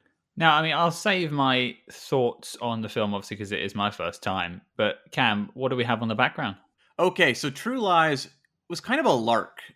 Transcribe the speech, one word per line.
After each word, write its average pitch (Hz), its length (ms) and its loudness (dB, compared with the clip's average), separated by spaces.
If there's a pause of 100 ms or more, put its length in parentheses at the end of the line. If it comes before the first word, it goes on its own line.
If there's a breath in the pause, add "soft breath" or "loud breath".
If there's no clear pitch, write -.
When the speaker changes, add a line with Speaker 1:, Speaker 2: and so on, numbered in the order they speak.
(360)
Speaker 1:
Now, 160 200 4
I 156 60 2
mean, 160 100 0
I'll 165 180 2
save 180 400 -2
my 135 460 2 (160)
thoughts - 680 -2
on 117 200 -4
the 110 80 -6
film, 104 260 -2
obviously, 98 220 -8
'cause 101 160 -8
it 82 100 -4
is 98 140 -6
my 101 160 0
first 87 280 -6
time. 92 420 -4 (140)
But 107 200 0 (160)
Cam, 107 420 0
what 131 140 -4
do 131 80 0
we 123 80 2
have 117 180 0
on 113 60 -2
the 110 80 -2
background? 123 400 0 (420)
Speaker 2:
Okay, 175 360 4
so 143 160 -4
True 233 280 -6
Lies 165 500 2 (400)
was 175 120 -8
kind 254 180 -2
of 269 80 0
a 196 60 6
lark. 117 480 0 (160)